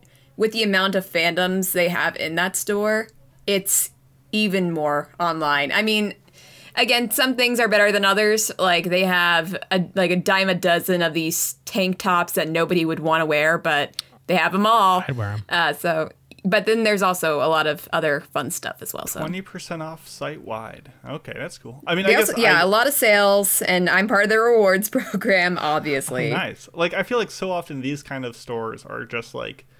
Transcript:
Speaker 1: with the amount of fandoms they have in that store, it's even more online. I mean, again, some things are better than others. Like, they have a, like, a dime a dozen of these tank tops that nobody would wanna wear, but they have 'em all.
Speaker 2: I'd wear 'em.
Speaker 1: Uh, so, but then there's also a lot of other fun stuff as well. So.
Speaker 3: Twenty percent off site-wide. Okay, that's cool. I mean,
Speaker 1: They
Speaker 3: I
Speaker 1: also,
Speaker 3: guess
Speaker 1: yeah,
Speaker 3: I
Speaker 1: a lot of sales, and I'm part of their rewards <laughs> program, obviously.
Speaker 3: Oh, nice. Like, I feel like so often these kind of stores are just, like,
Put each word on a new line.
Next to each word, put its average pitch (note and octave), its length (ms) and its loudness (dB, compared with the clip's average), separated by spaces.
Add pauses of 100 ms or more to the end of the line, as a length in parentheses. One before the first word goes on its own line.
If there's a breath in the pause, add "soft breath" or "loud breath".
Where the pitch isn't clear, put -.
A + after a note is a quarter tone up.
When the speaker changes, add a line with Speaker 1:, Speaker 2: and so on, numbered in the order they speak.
(360 soft breath)
Speaker 1:
with A3 160 0
the A3 100 -2
amount G3 320 0
of F#3 100 0
fandoms F3+ 680 0
they F3 160 2
have E3 280 -2
in D#3+ 200 -6
that F#3 180 -2
store, G#3+ 540 -2 (380)
it's - 440 0 (400)
even G3 420 0
more D3+ 460 -2
online. D3+ 540 0
I G#3 100 0
mean, G#3+ 320 0 (640 loud breath)
again, A#3+ 340 0
some C4 240 0
things A#3+ 240 0
are A#3 100 4
better G#3 220 4
than G3+ 140 0
others. G#3+ 540 2
Like, F3 320 2
they F#3 140 2
have F3 520 2 (160)
a, F#3+ 100 2 (140)
like, F3+ 160 2
a F3+ 40 0
dime F#3+ 340 2
a F3+ 40 2
dozen F3 480 2
of D#3+ 120 0
these E3 400 -2 (100)
tank F#3 340 -2
tops F3 360 0
that D#3+ 140 0
nobody E3 360 0
would D#3+ 160 -2
wanna D#3+ 260 0
wear, D#3 320 2
but D3+ 420 -2 (280 loud breath)
they E3+ 80 2
have E3+ 180 2
'em G3+ 120 2
all. F#3+ 420 4
Speaker 2:
I'd C3+ 80 -4
wear G#2 140 -4
'em. G#2 180 -6
Speaker 1:
Uh, E3 240 0
so, D#3+ 380 -2 (340)
but G3 200 0
then A3 200 2
there's G#3 180 2
also E3 400 0
a D3+ 80 2
lot D#3 160 2
of D3+ 260 -4
other D#3 280 0
fun D3 320 -6
stuff - 280 -8
as - 140 -10
well. - 140 -10
So. - 120 -8
Speaker 3:
Twenty F3+ 220 -8
percent E3+ 400 -12
off D#3+ 260 -14
site-wide. B2+ 840 -12 (160)
Okay, B2+ 300 -12
that's C#3 220 -12
cool. C3 280 -18
I F3 100 0
mean, F#3+ 100 0
Speaker 1:
They A3 80 6
Speaker 3:
I A#3+ 60 4
Speaker 1:
also, G#3 120 2
Speaker 3:
guess A#3 100 -2
Speaker 1:
yeah, F#3 160 6
Speaker 3:
I E3+ 40 4
Speaker 1:
a F3+ 40 4
lot G#3+ 200 4
of D4 80 0
sales, G3+ 680 4
and F3+ 300 0
I'm F#3+ 180 2
part G3+ 140 2
of G#3 80 2
their A3 140 4
rewards G#3 460 4
<laughs> - 0 -
program, F#3 720 0
obviously. C#3 720 -2
Speaker 3:
Oh, - 40 0
nice. A#2+ 360 -6
Like, E3+ 220 -2
I F#3+ 80 -2
feel A#3+ 160 -2
like G3 140 -4
so F#3+ 180 -6
often E3 320 -6
these C#3+ 220 -6
kind C3 200 -10
of A#2 120 -10
stores A2+ 500 -8
are A#2 180 -10
just, A#2 300 -10
like, A2+ 320 -12 (140 soft breath)